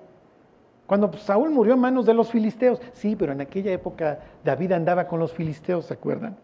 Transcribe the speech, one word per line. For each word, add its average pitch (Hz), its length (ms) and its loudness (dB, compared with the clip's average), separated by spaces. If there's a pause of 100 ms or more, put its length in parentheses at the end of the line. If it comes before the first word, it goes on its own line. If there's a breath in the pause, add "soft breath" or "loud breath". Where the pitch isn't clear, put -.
(880)
Cuando, 202 240 2
pues, 156 120 -14
Saúl 233 280 2
murió 247 240 4
en 254 60 4
manos 254 260 2
de 226 80 6
los 226 160 2
filisteos. 233 500 0 (120)
Sí, 214 240 -4
pero 156 160 -2
en 139 80 -6
aquella 190 320 -4
época 170 460 -4 (260 loud breath)
David 156 280 0
andaba 175 340 2
con 175 120 -4
los 165 140 -2
filisteos, 165 540 -4
¿se - 80 -10
acuerdan? - 500 -6